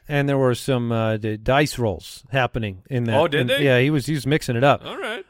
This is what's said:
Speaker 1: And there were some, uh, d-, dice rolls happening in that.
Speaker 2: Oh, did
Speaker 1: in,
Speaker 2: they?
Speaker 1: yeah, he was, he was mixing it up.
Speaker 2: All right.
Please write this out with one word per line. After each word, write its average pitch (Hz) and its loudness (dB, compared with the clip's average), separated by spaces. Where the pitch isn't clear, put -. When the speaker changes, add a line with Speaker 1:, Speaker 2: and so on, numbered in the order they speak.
Speaker 1:
And 143 0
there 139 2
were 127 2
some, 120 -2
uh, 113 0
d-, 107 -6
dice 131 0
rolls - -4
happening 113 -2
in 123 -2
that. 113 0
Speaker 2:
Oh, 160 4
did 143 0
Speaker 1:
in, 123 -2
Speaker 2:
they? 127 0
Speaker 1:
yeah, 127 6
he 131 4
was, 151 0
he 151 -2
was 131 -4
mixing 135 0
it 120 2
up. 139 4
Speaker 2:
All 196 -10
right. - -8